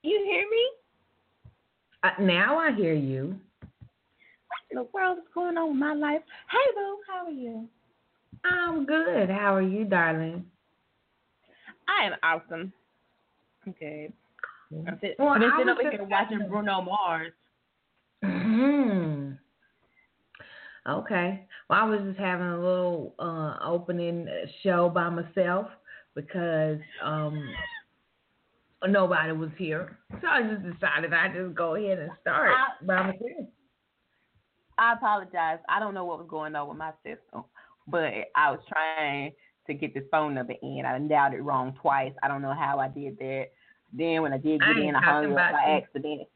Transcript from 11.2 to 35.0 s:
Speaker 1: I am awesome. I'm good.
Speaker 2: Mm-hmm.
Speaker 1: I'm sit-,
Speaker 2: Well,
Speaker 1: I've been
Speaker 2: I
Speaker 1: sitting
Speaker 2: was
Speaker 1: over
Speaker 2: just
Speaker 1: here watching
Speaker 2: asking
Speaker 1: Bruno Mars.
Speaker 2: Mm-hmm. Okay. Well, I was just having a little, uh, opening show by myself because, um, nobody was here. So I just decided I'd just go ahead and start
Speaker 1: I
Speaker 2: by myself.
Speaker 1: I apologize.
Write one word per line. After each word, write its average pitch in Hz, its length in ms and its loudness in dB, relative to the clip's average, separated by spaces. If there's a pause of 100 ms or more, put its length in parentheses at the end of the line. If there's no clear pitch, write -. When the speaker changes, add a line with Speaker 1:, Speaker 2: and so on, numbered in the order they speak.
Speaker 1:
I 370 180 4
am 180 60 0 (100)
awesome. 165 500 0 (920)
I'm 185 120 -10
good. 151 340 -12 (600)
Speaker 2:
Mm-hmm. 160 160 -8
Speaker 1:
I'm - 120 -8
sit-, 202 180 -6
Speaker 2:
Well, 285 120 4
Speaker 1:
I've 269 100 6
been 240 100 6
Speaker 2:
I 285 80 4
Speaker 1:
sitting - 80 4
Speaker 2:
was 359 140 4
Speaker 1:
over 294 100 2
Speaker 2:
just 208 100 -6
Speaker 1:
here 196 80 -8
watching 214 280 0
Speaker 2:
asking 202 140 -4
Speaker 1:
Bruno 202 320 0
Mars. 175 500 -2 (920)
Speaker 2:
Mm-hmm. 190 1080 2 (1600)
Okay. 190 560 -2 (240)
Well, 180 100 6
I 220 40 4
was 214 160 2
just 190 180 -4
having 180 280 -2
a 175 100 -2
little, 180 640 0
uh, 160 460 -4
opening 170 640 -2 (360)
show 175 260 4
by 170 220 2
myself 180 560 0 (480)
because, 156 640 -2 (260)
um, 151 440 -4 (1400)
nobody 180 420 4
was 156 260 -4
here. 165 400 -6 (240)
So 359 60 -6
I 277 160 2
just 214 220 -2
decided 160 480 -2
I'd 170 220 2
just 180 200 -6
go 165 220 0
ahead 196 240 0
and 175 100 -8 (100)
start 269 300 2
Speaker 1:
I 247 340 2
Speaker 2:
by 185 200 2
myself. 233 420 -6 (1300)
Speaker 1:
I 233 180 6
apologize. 185 640 0 (100)